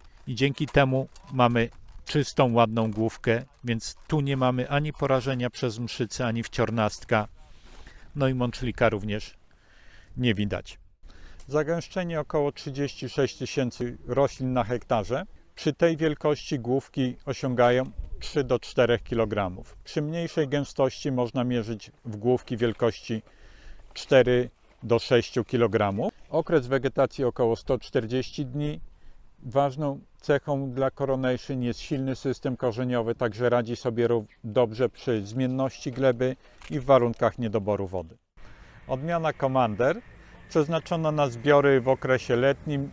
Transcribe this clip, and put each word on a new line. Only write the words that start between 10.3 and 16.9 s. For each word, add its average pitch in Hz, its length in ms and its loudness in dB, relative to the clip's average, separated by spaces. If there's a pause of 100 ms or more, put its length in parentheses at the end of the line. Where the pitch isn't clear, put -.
widać. 95 460 -4 (680)
Zagęszczenie 160 720 -2
około 143 320 0
trzydzieści 135 580 -6
sześć - 280 0
tysięcy 123 600 -4 (100)
roślin 127 460 0
na 123 100 2
hektarze. 120 640 -2 (300)
Przy 156 180 -2
tej 165 240 2
wielkości 151 600 -2
główki 127 560 -2 (100)